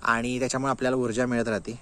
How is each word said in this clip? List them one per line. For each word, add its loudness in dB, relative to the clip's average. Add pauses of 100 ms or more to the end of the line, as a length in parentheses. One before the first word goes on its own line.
आणि 0
त्याच्यामुळे 0
आपल्याला 0
ऊर्जा 0
मिळत 0
राहते -4